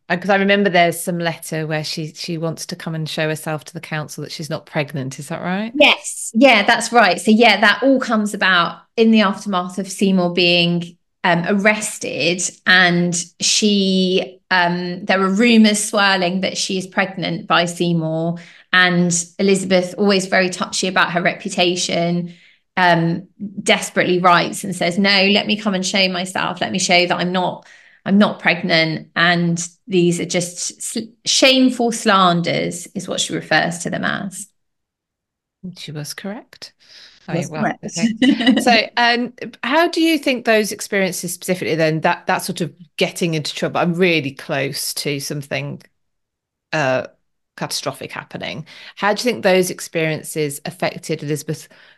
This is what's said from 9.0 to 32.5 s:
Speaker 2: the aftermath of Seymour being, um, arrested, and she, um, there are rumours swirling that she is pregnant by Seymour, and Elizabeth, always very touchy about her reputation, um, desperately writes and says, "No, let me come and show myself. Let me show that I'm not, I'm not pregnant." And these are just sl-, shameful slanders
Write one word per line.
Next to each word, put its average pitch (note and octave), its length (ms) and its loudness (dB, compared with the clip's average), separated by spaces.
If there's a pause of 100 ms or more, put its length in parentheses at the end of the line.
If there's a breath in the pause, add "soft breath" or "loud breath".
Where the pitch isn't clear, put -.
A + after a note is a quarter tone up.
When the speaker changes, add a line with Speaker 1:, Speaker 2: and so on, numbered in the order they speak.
Speaker 2:
the A3 100 6
aftermath F#3+ 560 -2
of F#3+ 120 -6
Seymour F#3 440 2
being, F3 640 2 (260)
um, E3+ 240 2
arrested, G3 920 -2 (240)
and F3 500 4 (240)
she, F#3+ 1000 0 (100)
um, F3+ 560 0
there F#3+ 160 2
are F#3+ 80 0
rumours A3 520 4
swirling F#3+ 600 0
that - 160 -4
she - 180 -4
is F#3 100 -6
pregnant F3+ 600 -4
by E3 180 2
Seymour, E3+ 720 -2 (380 loud breath)
and F3 500 2 (140)
Elizabeth, F#3+ 580 2
always G3 300 2
very F#3 240 2
touchy - 360 -4
about F#3 260 0
her E3+ 100 -2
reputation, F3 1120 -2 (420 loud breath)
um, E3+ 500 2 (360)
desperately F#3 560 0
writes F3 460 2
and F#3+ 120 -8
says, F3 220 -2
"No, G3 340 4
let G3+ 140 2
me G#3+ 100 -2
come G#3 160 -2
and F#3 140 -2
show F#3+ 220 0
myself. F#3 520 -4
Let A3 120 -2
me G3 60 -2
show F3+ 280 4
that F3 100 0
I'm F3+ 160 -2
not, F3+ 340 -4 (380 soft breath)
I'm G3 140 4
not G#3 200 4
pregnant." E3 800 0
And E3+ 500 0 (220)
these F3 320 2
are - 60 -4
just - 540 -6
sl-, - 300 -8 (140)
shameful B3+ 680 4
slanders F3 1040 2